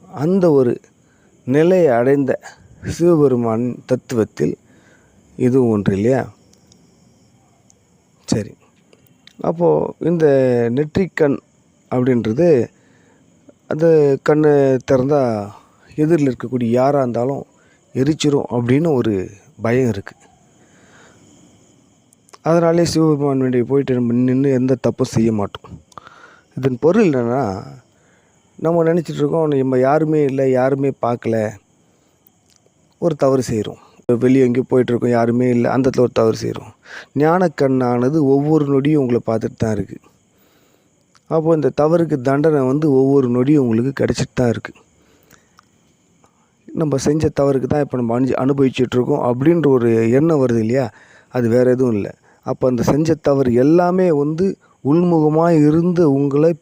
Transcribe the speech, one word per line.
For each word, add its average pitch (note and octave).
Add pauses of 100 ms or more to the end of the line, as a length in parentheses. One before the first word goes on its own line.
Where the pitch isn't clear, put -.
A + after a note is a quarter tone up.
(140)
அந்த F3
ஒரு C3 (720)
நிலையை E3
அடைந்த C3 (460)
சிவபெருமான் B2+ (200)
தத்துவத்தில் B2 (840)
இதுவும் B2+
ஒன்று G2+
இல்லையா? A#2+ (2000)
சரி, G#2+ (880)
அப்போ E3
இந்த D#3+ (460)
நெற்றிக்கண் D3+ (560)
அப்படின்றது, B2 (1200)
அந்த D#3 (360)
கண்ணை D3+ (340)
திறந்தா C#3 (760)
எதிரில் D3+
இருக்கக்கூடிய B2
யாரா C3
இருந்தாலும் B2+ (520)
எரிச்சிரும் C#3+
அப்படின்னு B2
ஒரு A2+ (500)
பயம் A#2+
இருக்கு. G2 (2250)
அதனாலே E3+
சிவபெருமான் D3
வேண்டி B2+
போயிட்டு C3+
நம்ம A#2+
நின்னு B2+
எந்த C3
தப்பும் -
செய்ய A2+
மாட்டோம். G2 (800)
இதன் B2+
பொருள் G3
என்னன்னா, B2 (1120)
நம்ம E3
நினைச்சிட்டு D#3+
இருக்கோம், D3+
நம்ம C3
யாருமே D3+
இல்லை, C3+
யாருமே C3+ (100)
பார்க்கல, A2+ (1600)
ஒரு D#3+
தவறு C3+
செய்றோம். G#2 (380)
வெளியே B2+
எங்கேயோ B2
போயிட்டு B2+
இருக்கோம், A#2+
யாருமே A#2
இல்லை, A#2+
அந்த B2+
இடத்துல B2
ஒரு B2
தவறு A2+
செய்றோம். A2+ (460)
ஞானக்கண்ணானது C#3
ஒவ்வொரு D3
நொடியும் C#3
உங்களை A#2+
பார்த்துட்டு A2+
தான் A2
இருக்கு. G2+ (1300)
அப்போ D#3+
இந்த C#3
தவறுக்கு D#3
தண்டனை C#3+
வந்து C#3
ஒவ்வொரு C3+
நொடியும் C3
உங்களுக்கு A#2+ (120)
கிடைச்சிட்டு A#2
தான் B2
இருக்கு. A2 (2000)
நம்ம E3
செஞ்ச D3+ (100)
தவறுக்கு C3+
தான் -
இப்ப C3+
நம்ம A#2+
அனுஜி-, B2+
அனுபவிச்சுட்டு C3
இருக்கோம் B2+
அப்படின்ற D3
ஒரு A#2
எண்ணம் D3
வருது A#2+
இல்லையா? A#2 (420)
அது B2
வேற B2
எதுவும் B2
இல்ல. G2 (360)
அப்ப B2+
அந்த B2
செஞ்ச D#3
தவறு C#3
எல்லாமே F3
வந்து D3+ (380)
உள்முகமாய் D#3+
இருந்து E3+
உங்களை C#3+